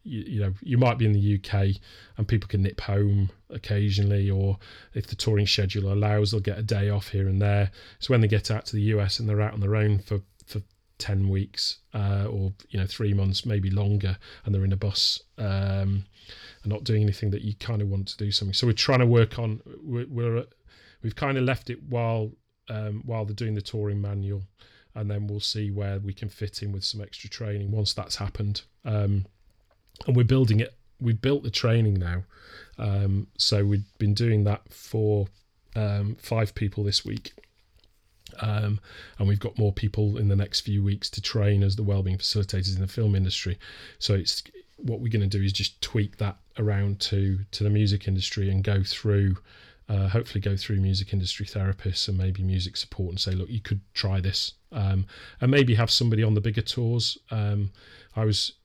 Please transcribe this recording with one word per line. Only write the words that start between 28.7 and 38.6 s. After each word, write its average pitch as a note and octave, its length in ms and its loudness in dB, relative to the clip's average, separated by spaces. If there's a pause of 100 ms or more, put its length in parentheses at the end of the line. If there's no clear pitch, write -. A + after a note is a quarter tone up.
Um, G2+ 400 0 (800)
and B2 100 4
we're B2 80 8
building A#2 360 6
it. - 160 -2 (260)
We've A#2 180 2
built C#3 240 2
the A#2+ 60 -4
training A2+ 460 2
now. F2 280 -2 (540)
Um, G2+ 500 0 (100)
so G2+ 280 2
we've G2+ 320 0
been G#2 160 4
doing G#2+ 320 2
that - 260 -2
for, G#2 560 0 (480)
um, G#2 440 0
five A2 340 -2
people G#2 300 -2
this G2+ 200 0
week. - 300 -10 (1080)
Um, G#2+ 400 0 (400)